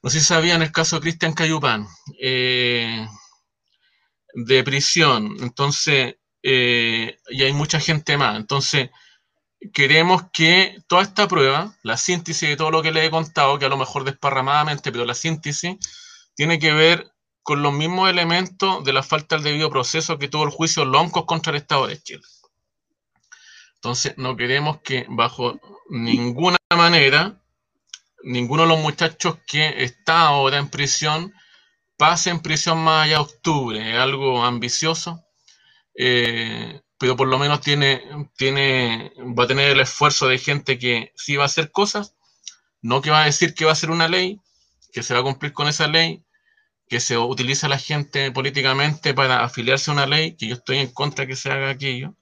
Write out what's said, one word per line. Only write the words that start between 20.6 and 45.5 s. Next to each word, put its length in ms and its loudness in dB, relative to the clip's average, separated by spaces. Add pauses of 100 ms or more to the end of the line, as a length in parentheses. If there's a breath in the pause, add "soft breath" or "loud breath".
Loncos 400 2
contra 260 -2
el 60 -2
Estado 300 -2
de 140 -10
Chile. 200 -18 (1500 loud breath)
Entonces, 420 -4
no 180 -6
queremos 460 -2
que 280 -4
bajo 500 -2 (300)
ninguna 680 0 (180)
manera 680 4 (840)
ninguno 400 -2
de 40 4
los 120 4
muchachos 580 -2 (100)
que 360 -2
está 400 0
ahora 340 4
en 100 -2
prisión 680 -4 (640 soft breath)
pase 340 2
en 120 -2
prisión 380 0
más 260 4
allá 120 2
de 40 2
octubre. 720 -2
Es 40 0
algo 460 2
ambicioso, 800 -2 (760 soft breath)
eh, 840 -2 (160)
pero 180 0
por 120 2
lo 120 2
menos 220 0
tiene, 400 2 (340)
tiene, 840 0
va 280 0
a 20 -8
tener 220 4
el 100 4
esfuerzo 480 2
de 120 2
gente 400 -2
que 360 -4
sí 220 -6
va 60 2
a 20 2
hacer 260 -2
cosas, 440 -2 (680 loud breath)
no 200 0
que 100 -2
va 100 6
a 40 4
decir 280 0
que 100 -6
va 80 4
a 20 2
hacer 180 -2
una 180 2
ley, 320 -2 (500)
que 120 -8
se 100 -6
va 80 2
a 20 -2
cumplir 300 -4